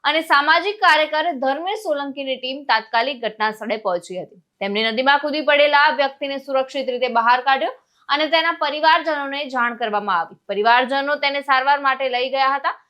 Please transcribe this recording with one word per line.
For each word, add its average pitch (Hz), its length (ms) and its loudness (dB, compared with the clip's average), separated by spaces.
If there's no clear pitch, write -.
અને 294 160 2
સામાજિક 320 600 2
કાર્યકર 311 520 2
ધર્મેશ 285 460 -4
સોલંકીની 285 580 -4
ટીમ 262 260 -8
તાત્કાલિક 233 600 0
ઘટના 214 280 -2
સ્થળે 220 260 -6
પહોંચી 180 460 -6
હતી. - 140 -18
તેમને 202 560 -4
નદીમાં 262 260 2
કૂદી 294 220 -4
પડેલા 294 500 4
વ્યક્તિને 277 480 -4
સુરક્ષિત 269 500 -4
રીતે 247 200 -2
બહાર 233 320 2
કાઢ્યો 269 300 0
અને 294 180 0
તેના 330 260 2
પરિવારજનોને 302 920 0
જાણ 240 320 -2
કરવામાં 208 440 -2
આવી. - 160 -8
પરિવારજનો 247 680 2
તેને 285 260 -2
સારવાર 277 400 2
માટે 269 280 0
લઈ 247 220 -2
ગયા 269 240 2
હતા. 320 180 -2